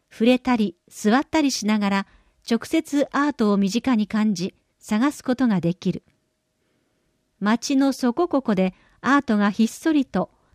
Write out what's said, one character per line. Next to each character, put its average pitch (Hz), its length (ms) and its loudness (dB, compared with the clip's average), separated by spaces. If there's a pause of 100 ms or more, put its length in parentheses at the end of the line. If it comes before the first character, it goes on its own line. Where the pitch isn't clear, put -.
(120)
触 - 140 -2
れ 247 140 4
た 254 160 -2
り 214 220 -2 (100)
座 208 300 0
っ 302 80 -2
た 320 160 -2
り 277 100 0
し - 140 -6
な 214 140 0
が 202 100 -2
ら 196 180 -2 (420)
直 233 140 0
接 294 480 -2
ア 285 160 0
ー 285 60 -2
ト 208 180 0
を 196 60 2
身 196 120 0
近 233 260 -2
に 208 120 0
感 214 260 0
じ、 175 220 -6 (240)
探 233 320 0
す - 120 -12
こ 254 120 -2
と 262 120 0
が 196 120 2
で 170 140 0
き 180 180 -4
る。 - 120 -6 (1400)
街 233 340 0
の 269 160 2
そ 247 220 -2
こ 349 140 0
こ 277 140 0
こ 220 140 -2
で 185 180 0 (280)
ア 262 160 2
ー - 40 0
ト 214 160 0
が 208 140 2
ひ 220 140 0
っ - 20 2
そ - 240 -4
り 285 140 2
と、 - 260 -4 (240)